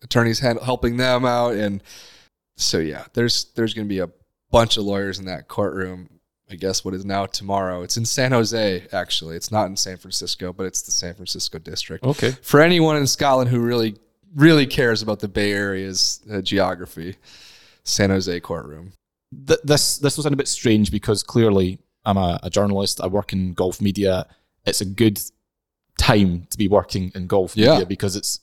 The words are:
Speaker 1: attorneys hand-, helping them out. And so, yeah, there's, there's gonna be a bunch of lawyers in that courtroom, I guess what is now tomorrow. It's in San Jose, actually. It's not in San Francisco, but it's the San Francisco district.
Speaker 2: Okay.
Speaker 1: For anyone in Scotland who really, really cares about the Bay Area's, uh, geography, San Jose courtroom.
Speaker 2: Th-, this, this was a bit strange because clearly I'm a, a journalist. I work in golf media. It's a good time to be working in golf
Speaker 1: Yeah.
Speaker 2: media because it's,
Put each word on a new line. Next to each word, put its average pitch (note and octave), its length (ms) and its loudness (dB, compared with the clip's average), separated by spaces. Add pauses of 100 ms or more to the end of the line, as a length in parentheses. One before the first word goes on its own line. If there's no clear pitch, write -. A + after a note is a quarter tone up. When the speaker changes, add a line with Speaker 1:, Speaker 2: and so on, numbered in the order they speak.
Speaker 1:
attorneys A#2 380 0
hand-, A#2 240 0
helping B2 320 -2
them B2+ 300 2
out. A#2+ 300 0
And G2+ 280 -4 (720)
so, - 220 0
yeah, D#2 260 -4 (100)
there's, A#2+ 320 0 (100)
there's A2+ 180 0
gonna A2 140 -6
be F#2+ 120 -2
a F2 100 -2 (420)
bunch A#2 260 4
of G#2+ 60 -2
lawyers G2 360 -4
in F#2+ 60 -14
that F2 220 -12
courtroom, F#2 600 -6 (420)
I G2 60 -16
guess F#2 300 -4
what F#2+ 80 -8
is F#2+ 100 -6
now G2 220 -4
tomorrow. F#2+ 560 -4
It's F2+ 160 -6
in A2+ 80 -2
San B2+ 260 -2
Jose, G#2+ 600 0
actually. E2+ 420 -4
It's - 160 -10
not G#2+ 140 0
in F#2+ 100 -6
San F#2 220 -6
Francisco, F#2 560 -8
but F#2+ 120 -8
it's - 180 -6
the - 80 -10
San F2+ 240 -4
Francisco - 440 -8
district. - 460 -10
Speaker 2:
Okay. C3 260 0 (100)
Speaker 1:
For D3 200 6
anyone D#3+ 340 6
in C#3+ 120 2
Scotland C3 420 2
who B2 100 2
really, A#2 360 0 (400)
really D#3 320 8
cares A#2 340 0
about G#2+ 180 -4
the G#2+ 80 -4
Bay G2+ 260 0
Area's, F#2+ 680 -4 (100)
uh, G2+ 100 -4
geography, F#2 760 -2 (680)
San G2+ 280 2
Jose F#2 300 0
courtroom. E2 520 -12 (540)
Speaker 2:
Th-, D#3+ 160 2
this, D3 340 2
this C#3+ 200 -2
was D3+ 100 -2
a C#3+ 80 0
bit C3+ 120 -2
strange G#2+ 440 2
because G#2+ 320 -2
clearly G2 560 2 (260)
I'm G2 120 2
a, F2 260 0
a F2+ 80 -8
journalist. G2 500 0
I F#2+ 60 -2
work G2+ 260 -4
in F#2 220 -2
golf F#2 260 -2
media. F#2+ 460 0 (380)
It's - 160 -2
a G2+ 40 -2
good G2+ 340 2 (800)
time F#2 540 4
to - 80 -6
be G#2 80 2
working F#2+ 480 0
in F#2 100 -8
golf F#2 320 0
Speaker 1:
Yeah. A2+ 140 6
Speaker 2:
media G#2 160 2
because F#2+ 280 -4
it's, - 280 -6